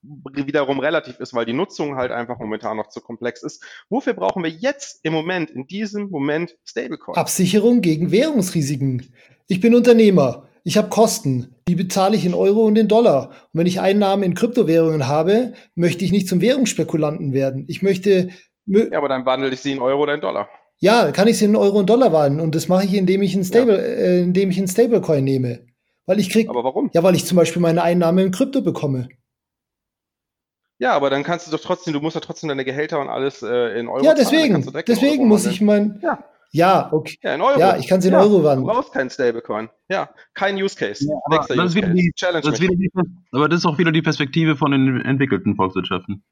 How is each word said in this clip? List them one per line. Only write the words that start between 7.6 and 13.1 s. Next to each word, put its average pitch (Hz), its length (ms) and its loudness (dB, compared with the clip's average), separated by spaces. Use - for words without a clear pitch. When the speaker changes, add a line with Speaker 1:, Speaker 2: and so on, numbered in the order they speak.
Speaker 2:
gegen 160 280 0
Währungsrisiken. 151 1000 -2
Ich 185 140 -2
bin 233 140 4
Unternehmer. 220 760 4
Ich 196 140 0
hab 208 100 0
Kosten. 139 680 0
Die 175 60 2
bezahle 190 420 0
ich 160 80 0
in 175 80 0
Euro 196 320 2
und 214 140 4
in 220 100 2
Dollar. 208 400 4